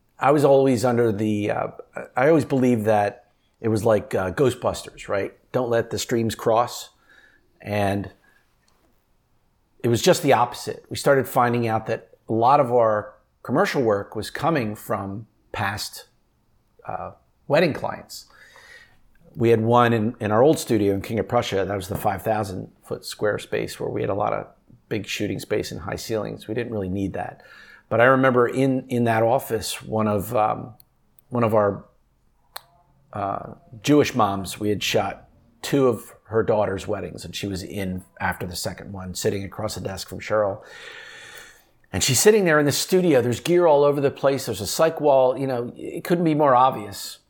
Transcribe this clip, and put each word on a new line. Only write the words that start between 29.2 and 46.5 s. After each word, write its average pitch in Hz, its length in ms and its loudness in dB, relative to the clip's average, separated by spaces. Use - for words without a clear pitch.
office, 113 600 -2
one 110 240 -2
of, 104 280 -2
um, 110 380 0
one 120 140 0
of 107 100 2
our, 101 320 2
uh, 101 400 -6
Jewish 143 320 4
moms, 98 460 -2
we 104 100 -2
had 98 140 -2
shot - 440 -4
two 139 260 2
of 110 260 -2
her 110 180 0
daughter's 98 440 -2
weddings, 95 380 -8
and 85 100 -14
she - 120 -6
was 95 160 -6
in 92 400 -8
after 95 260 -6
the 87 100 -12
second - 380 -10
one, 92 220 -12
sitting 104 280 -4
across 107 320 -8
the 95 60 -10
desk 95 260 -10
from 92 120 -12
Cheryl. 104 440 -2
And 92 120 -2
she's 127 160 0
sitting 214 260 6
there 151 140 4
in 147 80 4
the 135 40 4
studio. 180 500 2
There's 117 180 -2
gear 175 260 2
all 143 180 6
over 143 160 4
the 139 120 0
place. 139 340 0
There's 104 160 -6
a 101 40 -4
cyc 160 360 0
wall. 131 360 6
You 135 100 -4
know, 123 280 -4
it - 280 -10
couldn't 180 200 0
be 156 120 2
more 143 200 4